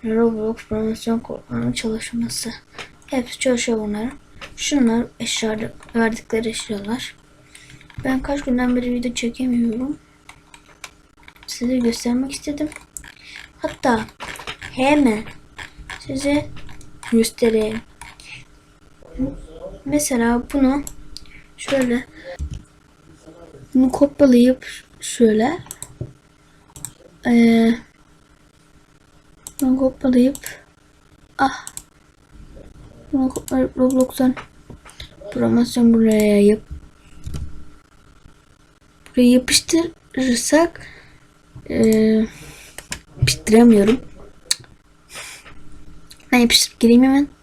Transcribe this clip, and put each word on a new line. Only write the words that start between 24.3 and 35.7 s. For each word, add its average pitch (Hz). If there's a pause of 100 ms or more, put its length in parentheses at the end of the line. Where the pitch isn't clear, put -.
şöyle, 233 (1700)
ee, 233 (1900)
bunu 262
kopyalayıp, 262 (1000)
ah, - (1500)
bunu 262
kopyalayıp -
Roblox'tan 254 (960)
promosyon 233